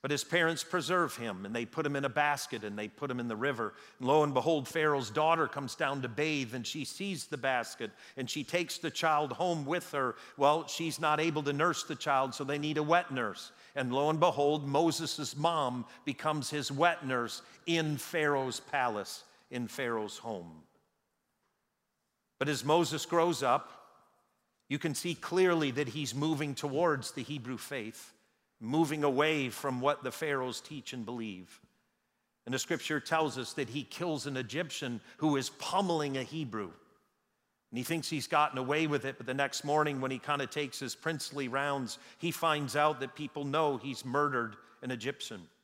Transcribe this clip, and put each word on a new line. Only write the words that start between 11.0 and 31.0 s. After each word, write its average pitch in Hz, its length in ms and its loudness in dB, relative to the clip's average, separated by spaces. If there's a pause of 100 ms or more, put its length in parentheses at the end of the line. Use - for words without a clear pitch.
not 151 180 4
able 156 240 2
to 143 100 0
nurse 156 300 2
the - 140 -6
child, 135 400 2
so 143 80 -4
they 147 140 -2
need 151 200 0
a 151 60 2
wet 170 260 4
nurse. 117 400 -2 (240)
And 127 180 0
lo 143 160 4
and 160 120 2
behold, 147 440 4
Moses' 151 680 2
mom 143 500 0 (200)
becomes 151 460 -2
his 147 200 -2
wet 156 340 2
nurse 123 380 -2 (220)
in 160 320 2
Pharaoh's 139 640 0
palace, 117 640 -2 (260)
in 123 160 -4
Pharaoh's 113 520 -4
home. 85 440 -10 (1800)
But 139 100 0
as 127 160 -2
Moses 156 420 2
grows 170 360 2
up, 135 300 2 (960)
you 135 100 -2
can 156 160 -2
see 170 220 -4
clearly 175 560 4
that 135 160 -2
he's 120 260 -4
moving 147 400 0
towards 147 560 0
the 131 140 -8
Hebrew 127 340 -8
faith, - 540 -10 (460)
moving 147 460 2
away 143 460 4
from 127 320 -2
what 143 200 2
the 131 80 -4
Pharaohs 135 520 -4
teach 139 320 -12
and 120 100 -6